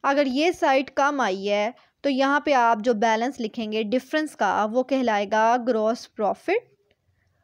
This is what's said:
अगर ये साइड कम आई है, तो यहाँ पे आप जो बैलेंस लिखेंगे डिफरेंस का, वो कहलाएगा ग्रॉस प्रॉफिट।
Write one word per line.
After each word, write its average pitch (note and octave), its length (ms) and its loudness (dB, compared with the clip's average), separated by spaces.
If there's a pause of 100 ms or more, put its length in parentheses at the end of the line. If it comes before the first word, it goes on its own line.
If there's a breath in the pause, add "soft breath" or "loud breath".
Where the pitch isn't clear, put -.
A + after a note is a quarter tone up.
अगर C#4 240 2
ये D4+ 260 0
साइड C#4 360 0
कम C#4 320 0
आई G3 240 -2
है, G#3 280 -2 (300 soft breath)
तो C#4+ 60 0
यहाँ C#4 360 0
पे D4 80 2
आप A#3 280 4
जो A#3+ 120 0
बैलेंस A3+ 460 0
लिखेंगे A3 440 -6
डिफरेंस B3+ 520 -4
का, G3 300 0
वो A#3+ 180 -2
कहलाएगा A3 760 0
ग्रॉस A3+ 480 -2
प्रॉफिट। A3+ 680 -4 (680)